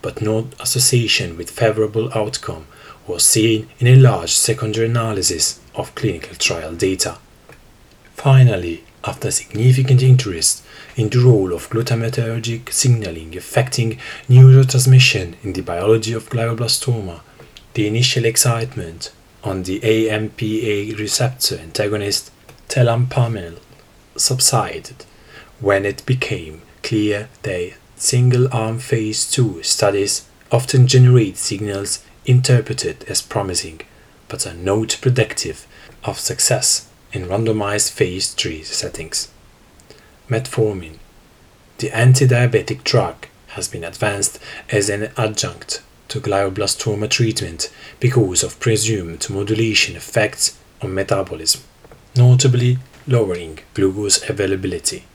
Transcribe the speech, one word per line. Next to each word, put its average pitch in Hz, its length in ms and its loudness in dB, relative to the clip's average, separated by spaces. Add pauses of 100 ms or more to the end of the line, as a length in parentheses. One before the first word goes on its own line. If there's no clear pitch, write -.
but - 200 -10
no 110 280 -2 (100)
association 107 760 0
with 87 120 -12
favorable 110 640 0
outcome 104 540 -6 (400)
was 87 180 -2
seen 110 440 2 (100)
in 123 80 4
a 131 80 10
large 107 360 6
secondary 110 560 0
analysis 107 720 -4 (140)
of - 200 -8
clinical 90 400 -6
trial 85 400 -4
data. 92 420 -2 (960)
Finally, 107 680 4 (220)
after 101 260 -6
significant 127 720 2
interest 110 580 2 (360)
in 110 120 0
the 123 100 0
role 104 340 4
of - 160 -8
glutamatergic 117 1040 -4
signaling 87 640 -2
affecting 120 600 -2 (300)
neurotransmission 127 1120 8
in 95 120 -8
the 92 80 -6
biology 104 500 0
of 113 180 -8
glioblastoma, 113 920 -4 (540)
the 104 120 0
initial 117 380 0
excitement 113 880 -2 (280)
on 95 220 -6
the 92 200 -6
A 110 260 2
M 107 220 -4
P 107 600 -4
A 107 40 -8
receptor 104 640 -4
antagonist 101 720 -4 (380)
telampamil 117 920 0 (600)
subsided 107 880 -2 (560)
when 98 240 0
it 98 200 -6
became 87 560 -4 (220)
clear 104 460 -2 (140)
that 90 280 -6 (240)
single-arm 123 840 2
phase 107 540 -4
two 98 320 -2
studies 101 640 0 (240)
often 127 360 4
generate 123 500 6
signals 101 680 -6 (220)
interpreted - 840 0
as - 140 -4
promising, 90 580 -6 (480)
but - 180 -8
are 92 80 -10
not 98 480 -2
predictive - 640 -2 (380)
of - 160 -6
success - 680 -2 (240)
in 92 140 -8
randomized 104 640 -2
phase 95 420 -2
three 78 280 -8
settings. - 720 -8 (960)
Metformin. 101 680 -4 (800)
The 107 120 -6
antidiabetic 123 960 2
drug - 420 -2 (220)
has - 220 -10
been 85 160 -12
advanced 98 520 -4 (320)
as 101 200 0
an 104 260 -4
adjunct - 640 -6 (280)
to - 100 -8
glioblastoma 101 880 -4
treatment 98 640 -4 (280)
because 120 420 2
of - 160 -8
presumed 104 680 -2
modulation 104 680 -2
effects - 640 -4 (220)
on 95 120 -6
metabolism, 95 680 -4 (560)
notably 123 600 4 (280)
lowering 90 500 -2 (160)
glucose 98 560 -2
availability 95 760 -4 (100)